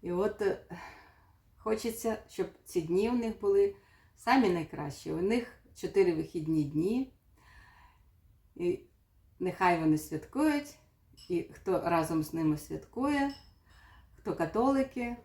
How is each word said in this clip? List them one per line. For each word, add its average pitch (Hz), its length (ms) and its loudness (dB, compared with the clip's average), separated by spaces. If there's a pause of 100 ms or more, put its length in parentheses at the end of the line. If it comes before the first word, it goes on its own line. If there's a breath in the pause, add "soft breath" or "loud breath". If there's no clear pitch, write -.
І 180 100 -6
от, 202 300 -2
е, - 240 -2 (920 loud breath)
хочеться, 220 600 -2 (100)
щоб 180 200 -4 (180)
ці - 160 -2
дні 180 280 2
в 247 60 0
них 226 260 -4
були 202 340 4 (420 loud breath)
самі 247 320 4
найкращі. 151 640 -4
У 160 100 -2
них 226 260 0 (280)
чотири 185 380 2
вихідні 156 500 -2
дні. 185 500 -2 (1400 soft breath)
І 175 240 -2 (600)
нехай 180 400 2
вони 156 180 4
святкують, 285 760 -2 (540)
і 170 140 -2
хто - 380 -4
разом 165 420 0
з 156 100 -8
ними 156 240 2
святкує, 277 760 -2 (800 soft breath)
хто - 200 -4
католики 240 880 0